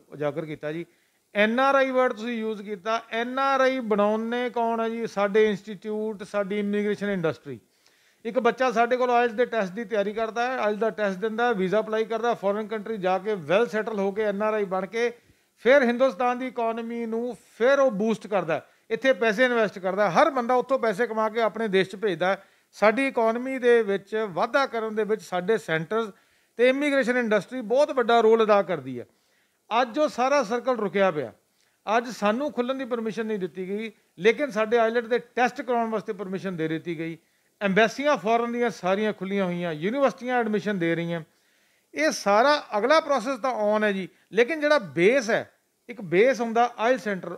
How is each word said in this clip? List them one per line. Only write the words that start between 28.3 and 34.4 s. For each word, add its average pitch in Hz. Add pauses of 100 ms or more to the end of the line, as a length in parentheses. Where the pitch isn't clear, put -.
ਅਦਾ 208
ਕਰਦੀ 135
ਹੈ। 107 (760)
ਅੱਜ 247
ਉਹ 302
ਸਾਰਾ 269
ਸਰਕਲ 240
ਰੁਕਿਆ 196
ਪਿਆ। 131 (640)
ਅੱਜ 247
ਸਾਨੂੰ 220
ਖੁੱਲ੍ਹਣ 247
ਦੀ 262
ਪਰਮਿਸ਼ਨ 226
ਨਹੀਂ 220
ਦਿੱਤੀ 180
ਗਈ, 208 (280)
ਲੇਕਿਨ 226